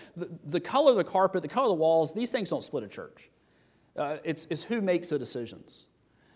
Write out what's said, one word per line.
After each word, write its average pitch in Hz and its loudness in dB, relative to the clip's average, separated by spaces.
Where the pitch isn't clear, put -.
The, 170 -10
the 156 -2
color 262 6
of 233 4
the 180 4
carpet, 185 2
the 151 -6
color 262 0
of 196 2
the 156 -4
walls, 160 4
these 233 -4
things 220 -2
don't 139 -4
split 131 -6
a 101 -10
church. - -16
Uh, 147 -4
it's, 160 -6
it's 151 -4
who 233 -2
makes 180 0
the 143 0
decisions. 117 -10